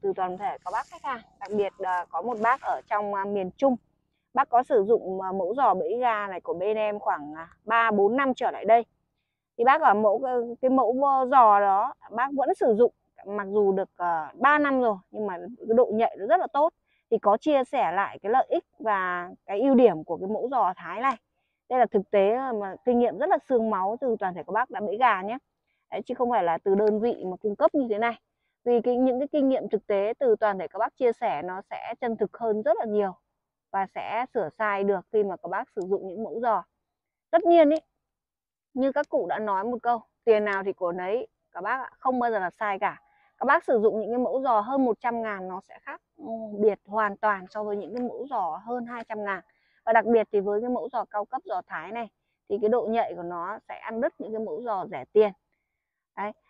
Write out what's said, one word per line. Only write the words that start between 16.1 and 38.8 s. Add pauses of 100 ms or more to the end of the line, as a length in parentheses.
nó
rất
là
tốt. (380)
Thì
có
chia
sẻ
lại
cái
lợi
ích (140)
và (160)
cái
ưu
điểm
của
cái
mẫu
giò
Thái
này. (520)
Đây
là
thực
tế (220)
mà
kinh
nghiệm
rất
là (100)
xương
máu
từ
toàn
thể
các
bác
đã
bẫy
gà
nhé. (520)
Đấy,
chứ
không
phải
là
từ
đơn
vị
mà
cung
cấp
như
thế
này. (440)
Vì
cái,
những
cái
kinh
nghiệm
thực
tế
từ
toàn
thể
các
bác
chia
sẻ
nó
sẽ
chân
thực
hơn
rất
là
nhiều (580)
và
sẽ (100)
sửa (100)
sai
được
khi
mà
các
bác
sử
dụng
những
mẫu
giò. (680)
Tất
nhiên
ý, (1000)
như